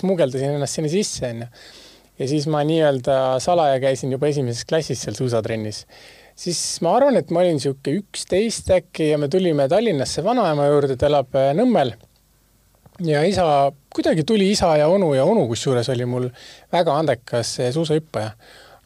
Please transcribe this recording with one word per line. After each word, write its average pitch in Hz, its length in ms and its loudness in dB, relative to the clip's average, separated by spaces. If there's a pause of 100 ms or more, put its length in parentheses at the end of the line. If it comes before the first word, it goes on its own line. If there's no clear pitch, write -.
smugeldasin 147 560 0
ennast 143 180 -4
sinna 156 160 -4
sisse, 165 400 -4
on 117 140 -10
ju. 117 40 -14 (680)
Ja 131 120 -4
siis 151 200 -2
ma 147 160 0
nii-öelda 143 520 2 (240)
salaja 156 400 2
käisin 135 320 0
juba 143 120 -2
esimeses 131 400 -4
klassis 156 400 -4
seal 107 120 -6
suusatrennis. 113 640 -4 (500)
Siis - 240 -8 (240)
ma 175 160 2
arvan, 262 220 4
et - 100 -4
ma 170 140 2
olin 156 180 0
siuke 139 320 -4
üksteist 202 800 -2
äkki 160 380 0
ja 147 100 0
me 139 80 -2
tulime 160 400 2
Tallinnasse 170 560 0
vanaema 170 400 2
juurde, 143 320 2
ta 147 80 2
elab, 143 320 2
äh, 135 160 4
Nõmmel. 180 400 2 (1080)
Ja 151 240 2
isa, 147 460 2 (220)
kuidagi 240 280 0
tuli 202 300 2
isa 170 260 2
ja 147 100 4
onu 175 260 2
ja 131 120 2
onu 185 240 2
kusjuures 120 400 -2
oli 123 160 -2
mul 123 220 -4 (440)
väga 170 220 2
andekas, 131 640 -2
eh, 123 140 -2
suusahüppaja. 151 560 -4 (540)